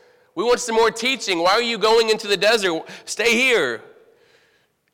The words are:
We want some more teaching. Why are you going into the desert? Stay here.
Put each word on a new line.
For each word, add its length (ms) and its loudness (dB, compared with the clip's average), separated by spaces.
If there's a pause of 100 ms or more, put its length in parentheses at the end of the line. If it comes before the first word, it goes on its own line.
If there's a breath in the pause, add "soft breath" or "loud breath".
(340 soft breath)
We 100 -4
want 160 2
some 160 -4
more 140 4
teaching. 500 -4
Why 120 2
are 100 2
you 160 -4
going 320 4
into 160 -2
the 100 0
desert? 460 0 (220 loud breath)
Stay 300 -2
here. 480 0 (1120 soft breath)